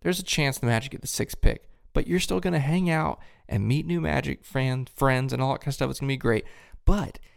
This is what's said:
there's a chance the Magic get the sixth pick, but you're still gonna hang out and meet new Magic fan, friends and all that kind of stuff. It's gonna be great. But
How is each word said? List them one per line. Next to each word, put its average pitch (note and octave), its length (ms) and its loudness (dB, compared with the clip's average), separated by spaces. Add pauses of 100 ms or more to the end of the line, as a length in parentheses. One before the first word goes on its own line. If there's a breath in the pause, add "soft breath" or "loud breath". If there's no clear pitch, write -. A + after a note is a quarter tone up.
there's F3+ 180 0
a F#3+ 40 -8
chance C#3 340 0
the B2 100 -2
Magic A#2 240 0
get - 100 -10
the - 60 -8
sixth - 340 -4
pick, - 260 4 (260)
but C#3+ 140 0
you're F3+ 120 0
still F#3 200 0
gonna F3 200 0
hang E3 300 2
out D#3 300 0 (300 soft breath)
and G2+ 180 0
meet D3 180 2
new F3 140 -2
Magic C#3 460 -2
fan, C3 400 -2
friends C3 480 0
and B2 80 -2
all C3 120 2
that - 60 -4
kind C#3+ 100 -4
of C3+ 40 -2
stuff. C3+ 160 0
It's C3+ 100 -6
gonna C#3 80 -4
be C3+ 100 0
great. A#2 280 2 (400 loud breath)
But F#3 340 2 (180 soft breath)